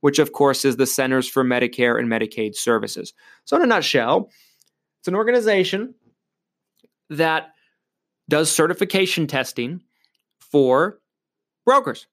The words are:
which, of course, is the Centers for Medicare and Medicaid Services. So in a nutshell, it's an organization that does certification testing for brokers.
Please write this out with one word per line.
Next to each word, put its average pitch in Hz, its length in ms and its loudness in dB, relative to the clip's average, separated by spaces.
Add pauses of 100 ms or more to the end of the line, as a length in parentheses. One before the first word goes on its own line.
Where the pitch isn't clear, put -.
which, 143 180 2
of 147 140 2
course, 139 320 2
is 127 140 2
the 131 80 2
Centers 131 420 -2
for 135 160 0
Medicare 123 520 0
and 120 120 -2
Medicaid 110 480 -4
Services. 107 560 -4 (320)
So - 120 -2
in 349 60 2
a 277 40 2
nutshell, 170 640 0 (680)
it's - 80 -12
an 180 80 -4
organization 214 800 0 (1120)
that 156 440 -2 (760)
does 156 220 2
certification 175 800 0
testing 131 520 -6 (600)
for 143 580 2 (680)
brokers. - 480 2